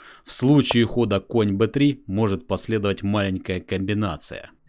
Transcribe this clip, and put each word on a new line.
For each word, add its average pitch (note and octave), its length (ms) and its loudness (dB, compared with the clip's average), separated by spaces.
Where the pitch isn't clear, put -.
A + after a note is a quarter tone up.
В - 80 -6
случае B2 540 4
хода G#2 340 0
конь G#2+ 320 0
Б G#2+ 160 0
три C#3+ 380 0
может G2 420 -2
последовать G2+ 560 -2
маленькая F#2+ 560 -2
комбинация. G2 880 -4